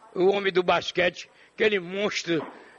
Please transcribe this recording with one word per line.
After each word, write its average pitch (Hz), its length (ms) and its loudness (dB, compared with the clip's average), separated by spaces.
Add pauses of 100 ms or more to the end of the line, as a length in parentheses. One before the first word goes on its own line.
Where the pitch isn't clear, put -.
(140)
o 180 140 2
homem 196 240 2
do 180 100 2
basquete, 175 680 0 (240)
aquele 214 260 2
monstro, 175 680 -4 (340)